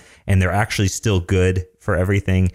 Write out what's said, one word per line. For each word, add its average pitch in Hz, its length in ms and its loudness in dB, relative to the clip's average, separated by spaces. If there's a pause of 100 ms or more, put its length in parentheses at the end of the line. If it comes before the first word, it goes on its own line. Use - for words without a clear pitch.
(280)
and 95 140 2
they're 90 100 0
actually 101 380 -2
still 98 320 -2
good 92 440 0 (140)
for 101 160 -4
everything, 92 600 0